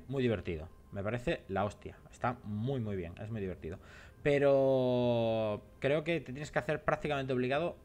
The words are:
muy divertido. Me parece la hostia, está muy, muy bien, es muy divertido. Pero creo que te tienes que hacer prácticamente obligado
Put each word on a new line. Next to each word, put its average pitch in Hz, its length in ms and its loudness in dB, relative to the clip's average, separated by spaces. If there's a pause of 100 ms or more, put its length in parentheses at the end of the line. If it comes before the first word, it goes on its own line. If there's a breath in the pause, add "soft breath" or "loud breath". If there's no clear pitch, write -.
muy 139 160 -2
divertido. 90 460 0 (240)
Me 101 100 -6
parece 123 460 -2
la 95 160 0
hostia, - 320 -8 (160)
está 123 320 -4
muy, 110 340 -4
muy 107 160 -4
bien, 87 260 -6
es 107 120 -10
muy 113 80 -4
divertido. 87 400 -6 (420 loud breath)
Pero 123 1400 4 (160)
creo 151 240 2
que 165 160 0
te 127 120 -12
tienes 147 200 -10
que 151 80 2
hacer 151 240 -2
prácticamente 139 480 0
obligado 131 520 0